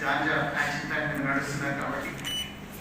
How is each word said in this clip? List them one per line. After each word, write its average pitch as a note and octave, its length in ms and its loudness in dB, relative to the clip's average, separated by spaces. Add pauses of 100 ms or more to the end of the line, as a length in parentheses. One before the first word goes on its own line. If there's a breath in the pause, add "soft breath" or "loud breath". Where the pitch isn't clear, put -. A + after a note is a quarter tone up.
గాంజా D3+ 340 4 (220)
యాక్షన్ - 300 0
ప్లాన్ D3+ 220 0
మీద C3+ 180 0
నడుస్తున్నారు C#3 520 0
కాబట్టి - 300 -2 (680)